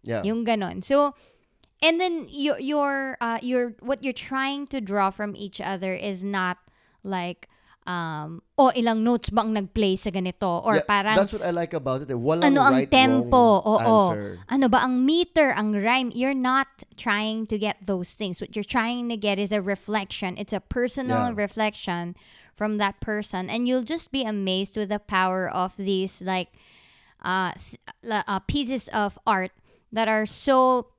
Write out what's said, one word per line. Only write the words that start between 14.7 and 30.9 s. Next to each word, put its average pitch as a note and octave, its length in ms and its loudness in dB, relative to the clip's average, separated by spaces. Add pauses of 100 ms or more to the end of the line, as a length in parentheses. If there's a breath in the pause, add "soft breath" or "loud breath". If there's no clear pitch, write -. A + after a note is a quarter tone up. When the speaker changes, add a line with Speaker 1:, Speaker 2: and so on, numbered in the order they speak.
Speaker 2:
ba A#3 160 4
ang B3+ 160 2
meter, D#4 540 4
ang G#3+ 180 -2
rhyme?" A#3 400 0
You're C4 240 0
not B3+ 300 0 (260)
trying A3 560 -2
to G#3+ 80 0
get G3+ 240 -4
those F#3 320 -4
things. F#3 240 -6
What - 160 -10
you're G#3 140 -6
trying A#3+ 420 -2
to A#3 80 -4
get G3+ 240 0
is G3 80 -4
a G#3 140 0
reflection. G3 760 -4
It's - 160 -8
a G3 80 -4
personal B3 680 -2
Speaker 1:
Yeah. G#3 80 -6
Speaker 2:
reflection G3 720 -4 (400 soft breath)
from G#3+ 240 -2
that G3+ 220 -2
person. G#3 500 -6
And A#3 160 -2
you'll B3+ 220 0
just E4 260 -6
be C4+ 80 -2
amazed G3 540 -2
with G#3 160 -4
the G#3 80 -2
power F#3 480 0
of F3+ 320 -2
these, F#3+ 400 -2
like, F#3 320 -4 (720 soft breath)
uh, F#3 320 -2
th-, - 240 -20 (240)
la-, A3 240 -2
uh, F#3+ 160 -2
pieces C4 480 -4
of G#3 320 -2
art F#3+ 280 0 (400 soft breath)
that A3 140 0
are G#3+ 220 0
so B3+ 720 4